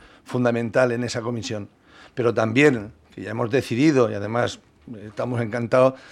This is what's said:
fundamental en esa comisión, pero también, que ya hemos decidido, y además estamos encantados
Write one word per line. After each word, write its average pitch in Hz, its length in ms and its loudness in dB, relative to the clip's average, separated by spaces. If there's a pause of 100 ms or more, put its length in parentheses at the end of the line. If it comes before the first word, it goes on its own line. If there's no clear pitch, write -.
(260)
fundamental 120 640 0
en 120 120 -4
esa 117 180 -6
comisión, 110 480 -8 (440)
pero 117 220 0
también, 113 560 2 (240)
que - 80 -10
ya 101 80 -8
hemos 113 180 -4
decidido, 127 640 2
y - 20 -6
además 107 460 -4 (460)
estamos 120 340 -6
encantados 120 540 2 (180)